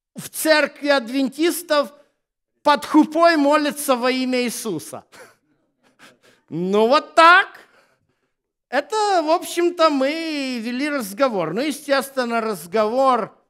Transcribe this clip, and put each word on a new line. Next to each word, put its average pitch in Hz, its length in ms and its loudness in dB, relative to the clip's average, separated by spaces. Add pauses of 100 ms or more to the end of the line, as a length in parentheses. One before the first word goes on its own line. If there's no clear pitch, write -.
(140)
в - 140 -14
церкви 294 600 -2
адвентистов, 277 1040 -2 (720)
под 294 220 0
хупой 311 520 4
молится 285 600 0
во 247 140 -2
имя 254 320 -2
Иисуса? 185 600 -8 (1400)
Ну, 190 380 0
вот 302 280 0
так. 349 340 8 (1200)
Это, 392 540 0
в 302 80 -2
общем-то, 339 580 0
мы 285 760 -2
вели 247 280 -4
разговор. 202 640 -4
Ну, 240 80 -2
естественно, 262 800 -4
разговор 220 920 -2 (160)